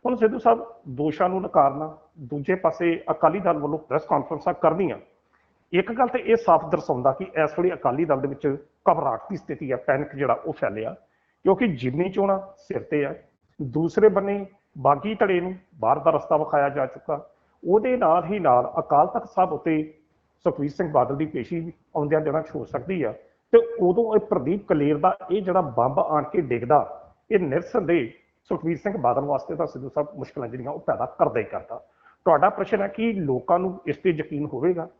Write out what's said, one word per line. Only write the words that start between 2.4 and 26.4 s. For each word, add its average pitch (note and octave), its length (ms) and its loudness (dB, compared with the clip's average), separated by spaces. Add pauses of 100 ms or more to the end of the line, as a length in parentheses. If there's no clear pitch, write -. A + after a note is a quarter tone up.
ਪਾਸੇ E3+ 560 0
ਅਕਾਲੀ D#3+ 280 2
ਦਲ E3+ 180 0
ਵੱਲੋਂ D3 220 -4
ਪ੍ਰੈਸ D3+ 240 -4
ਕਾਨਫਰੰਸਾਂ D#3 500 -2
ਕਰਨੀਆਂ, D#3+ 440 2 (760)
ਇੱਕ F#3 180 0
ਗੱਲ A#3+ 160 2
ਤੇ B3 120 -2
ਇਹ A3+ 160 2
ਸਾਫ਼ E3+ 300 4
ਦਰਸਾਉਂਦਾ C3+ 460 0
ਕਿ F#3 120 -6
ਇਸ D#3 360 -2
ਵੇਲੇ F3 140 2
ਅਕਾਲੀ C#3+ 320 0
ਦਲ C#3 160 0
ਦੇ C#3+ 60 -4
ਵਿੱਚ C#3 300 -2 (340)
ਘਬਰਾਹਟ C#3 380 0
ਦੀ F#3 80 -6
ਸਥਿਤੀ C#3 340 -8
ਹੈ, B2 40 0
ਪੈਨਿਕ D3 400 -2
ਜਿਹੜਾ C3+ 180 0 (120)
ਉਹ D#3 80 -6
ਫੈਲਿਆ, A2 420 -4 (480)
ਕਿਉਂਕਿ G3 240 4
ਜਿਮਨੀ D3 440 -2
ਚੋਣਾਂ G3 280 0 (180)
ਸਿਰ - 260 -8
ਤੇ D3 220 -2
ਆ। C#3+ 100 -8 (460)
ਦੂਸਰੇ D#3+ 480 2
ਬੰਨੇ G3+ 360 -2 (320)
ਬਾਗੀ C#3+ 380 2
ਧੜੇ F#3+ 260 2
ਨੂੰ F#3 140 -6 (200)
ਬਾਹਰ C3+ 240 2
ਦਾ D#3 120 2
ਰਸਤਾ D3+ 260 0
ਵਿਖਾਇਆ D3 320 2
ਜਾ C#3 160 -2
ਚੁੱਕਾ। - 440 -8 (380)
ਉਹਦੇ A3 300 2
ਨਾਲ E3+ 280 4
ਹੀ G3+ 140 -4
ਨਾਲ B2 400 4
ਅਕਾਲ D#3 280 4
ਤਖਤ - 220 -6
ਸਾਹਿਬ F3+ 240 0
ਉੱਤੇ D#3 400 -2 (500)
ਸੁਖਬੀਰ D3 280 -2
ਸਿੰਘ E3 200 -4
ਬਾਦਲ C3+ 240 2
ਦੀ D#3 100 -4
ਪੇਸ਼ੀ E3 480 -8 (220)
ਆਉਂਦਿਆਂ D3+ 260 0
ਦਿਨਾਂ D3+ 200 -2
'ਚ - 140 -14
ਹੋ B2+ 100 -8
ਸਕਦੀ E3 380 -6
ਆ। G#2+ 100 -4 (380)
ਤੇ A#3 60 8 (220)
ਉਦੋਂ G#3+ 360 2
ਇਹ G#3 40 6
ਪ੍ਰਦੀਪ G3 480 -2
ਕਲੇਰ D3 300 2
ਦਾ F#3 200 2 (140)
ਇਹ G#3 100 0
ਜਿਹੜਾ F3+ 200 2
ਬੰਬ B2+ 380 0
ਆਣ D3+ 240 0
ਕੇ D#3+ 180 -2